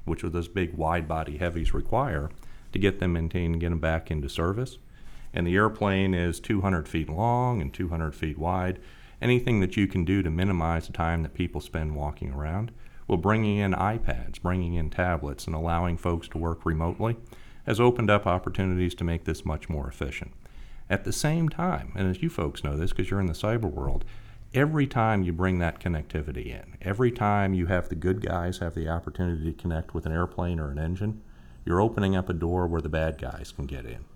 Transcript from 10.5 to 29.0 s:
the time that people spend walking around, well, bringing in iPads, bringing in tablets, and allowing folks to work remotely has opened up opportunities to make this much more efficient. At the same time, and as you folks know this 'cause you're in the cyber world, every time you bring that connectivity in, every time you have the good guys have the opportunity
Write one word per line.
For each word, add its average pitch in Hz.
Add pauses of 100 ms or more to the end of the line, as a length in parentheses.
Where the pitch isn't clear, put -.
the -
time 82
that 76
people 87
spend 78
walking 73
around, 78 (340)
well, 92
bringing 104
in 101
iPads, -
bringing 87
in 80
tablets, 80
and 82
allowing 85
folks 85
to -
work 82
remotely 87 (500)
has 110
opened 123
up 101
opportunities 90
to -
make 85
this -
much 76
more 73
efficient. - (560)
At -
the -
same 160
time, -
and 92
as 92
you 165
folks -
know 73
this 80
'cause 101
you're 98
in 92
the 82
cyber 107
world, 69 (480)
every 147
time 110
you 87
bring 90
that 85
connectivity 78
in, -
every 110
time 104
you 90
have 90
the -
good 90
guys 87
have 85
the 80
opportunity 85